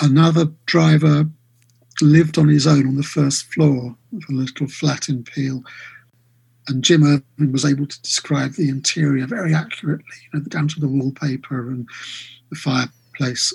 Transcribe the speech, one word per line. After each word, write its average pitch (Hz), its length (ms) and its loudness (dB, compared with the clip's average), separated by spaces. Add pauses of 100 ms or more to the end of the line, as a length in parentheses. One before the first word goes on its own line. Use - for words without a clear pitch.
another 160 460 4 (200)
driver 156 600 4 (760)
lived 156 340 6
on 156 120 4
his 147 180 4
own 143 200 4
on 131 100 0
the 143 60 0
first 143 520 -2
floor 127 420 0 (180)
of 185 140 -10
a 143 40 -8
little 131 360 -4
flat 135 400 -4
in 123 160 -6
Peel, 135 400 -8 (1040)
and 131 140 -4
Jim 156 220 6
Irving 143 480 0
was 135 120 -2
able 143 220 0
to - 160 -14
describe 135 520 -4
the 156 140 0
interior 135 580 -2
very 170 280 -2
accurately, - 500 -4 (280)
you 151 80 -4
know, 143 60 -6
down 156 220 -4
to 151 120 -8
the 147 80 0
wallpaper 131 840 -4
and 127 160 -10 (640)
the 160 60 -12
fireplace. 127 1000 -6